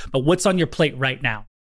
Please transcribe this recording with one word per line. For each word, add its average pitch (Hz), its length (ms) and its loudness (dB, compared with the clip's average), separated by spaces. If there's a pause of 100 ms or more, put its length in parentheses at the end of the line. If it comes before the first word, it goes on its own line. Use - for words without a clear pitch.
(120)
but 135 80 2
what's 151 260 2
on 185 140 2
your 160 80 2
plate 147 280 0
right 131 280 -4
now? 110 240 -4 (180)